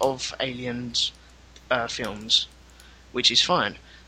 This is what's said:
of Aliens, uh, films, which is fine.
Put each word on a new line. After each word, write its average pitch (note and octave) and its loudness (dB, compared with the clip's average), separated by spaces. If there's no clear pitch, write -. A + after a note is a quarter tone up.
of C3 0
Aliens, B2 -4
uh, A#2+ 2
films, A2 -2
which B2 2
is A#2+ 4
fine. A#2+ 2